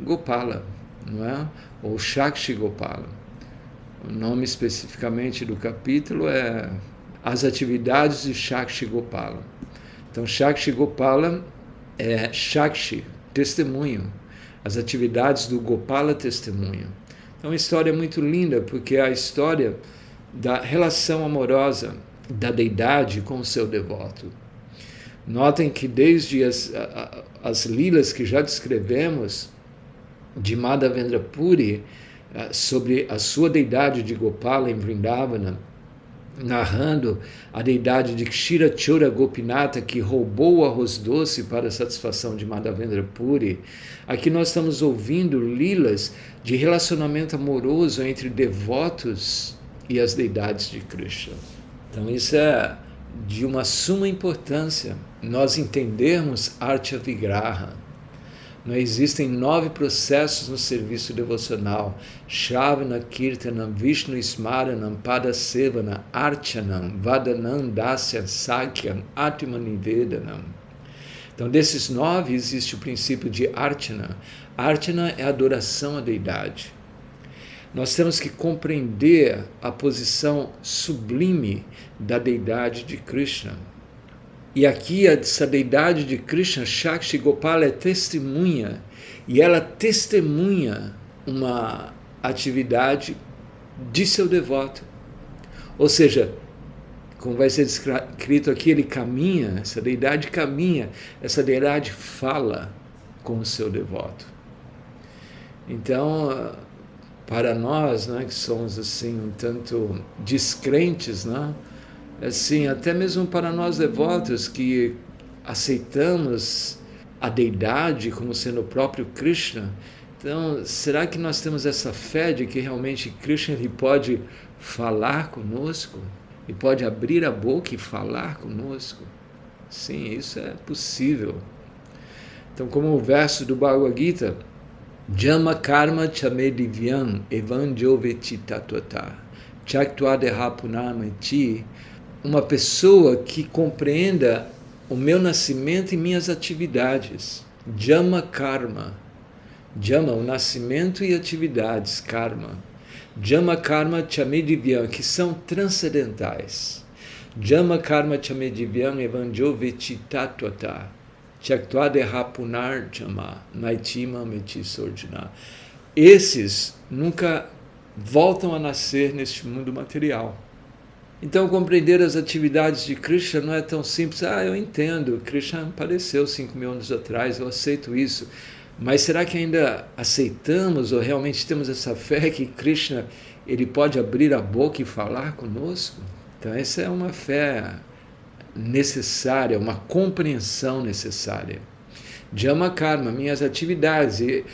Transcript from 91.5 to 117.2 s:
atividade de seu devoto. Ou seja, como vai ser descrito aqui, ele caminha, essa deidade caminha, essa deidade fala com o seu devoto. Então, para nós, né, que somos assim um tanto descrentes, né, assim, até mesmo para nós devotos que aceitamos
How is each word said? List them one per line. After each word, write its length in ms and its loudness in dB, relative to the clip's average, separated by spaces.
atividade 960 0
de 120 4
seu 220 2
devoto. 560 0
Ou 100 8
seja, 460 6
como 180 -4
vai 120 6
ser 160 4
descrito 840 0
aqui, 200 4
ele 120 6
caminha, 800 0
essa 200 -6
deidade 520 0
caminha, 580 0
essa 220 0
deidade 480 2
fala 800 -4
com 160 -4
o 80 -4
seu 240 -2
devoto. 560 -6
Então, 880 -2
para 300 0
nós, 540 0
né, 160 -4
que 100 -10
somos 460 -4
assim 340 -6
um 160 -6
tanto 720 -4
descrentes, 1080 0
né, 300 -6
assim, 460 0
até 260 0
mesmo 340 0
para 240 -2
nós 280 0
devotos 720 0
que 460 2
aceitamos 1300 0